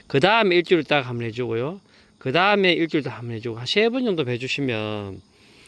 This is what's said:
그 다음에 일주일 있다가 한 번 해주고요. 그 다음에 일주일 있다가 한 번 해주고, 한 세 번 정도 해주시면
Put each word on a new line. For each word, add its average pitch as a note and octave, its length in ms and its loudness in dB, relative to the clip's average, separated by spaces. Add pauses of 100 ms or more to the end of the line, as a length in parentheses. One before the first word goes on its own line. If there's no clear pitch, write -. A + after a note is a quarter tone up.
그 - 140 2
다음에 G3 380 4
일주일 F3 240 4
있다가 C3+ 280 0
한 A#2+ 80 -6
번 A#2 80 -4
해주고요. A#2+ 560 -4 (380)
그 C3 120 -6
다음에 F#3 420 4
일주일 D#3+ 280 0
있다가 A#2+ 160 -8
한 A#2 80 -12
번 A#2 120 -6
해주고, A2 200 -6
한 A#2+ 80 -10
세 G#3+ 240 2
번 B3+ 160 -2
정도 D#3+ 240 -2
해주시면 G#2+ 920 -4 (480)